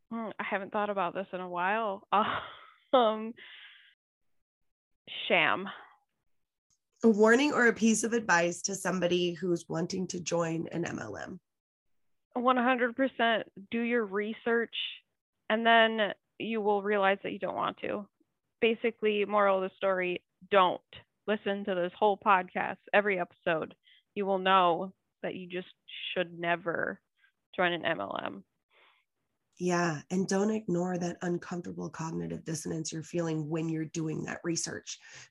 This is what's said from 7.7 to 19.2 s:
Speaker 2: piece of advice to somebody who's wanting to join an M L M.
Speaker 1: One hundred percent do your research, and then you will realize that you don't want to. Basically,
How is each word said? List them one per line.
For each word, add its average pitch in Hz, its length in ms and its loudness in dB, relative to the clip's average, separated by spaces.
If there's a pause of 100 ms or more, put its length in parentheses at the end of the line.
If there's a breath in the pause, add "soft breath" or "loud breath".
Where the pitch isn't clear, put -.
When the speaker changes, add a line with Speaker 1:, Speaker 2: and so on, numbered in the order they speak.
Speaker 2:
piece 214 300 2
of 226 100 -2
advice 175 500 2
to 196 120 -6
somebody 180 580 0
who's 170 360 -2
wanting 175 380 -4
to 180 120 -8
join 165 520 -2
an 165 140 -4
M - 140 -6
L 98 180 -10
M. 185 220 -12 (960)
Speaker 1:
One 254 240 2
hundred 240 380 2
percent 233 480 0 (260)
do 233 120 -2
your 233 240 0
research, 220 680 -2 (760)
and 220 160 0
then 226 480 6 (260)
you 220 220 -4
will 202 200 2
realize 196 420 2
that 185 80 -6
you 202 80 -8
don't 185 160 -6
want - 260 -2
to. 202 260 -6 (540)
Basically, 220 640 0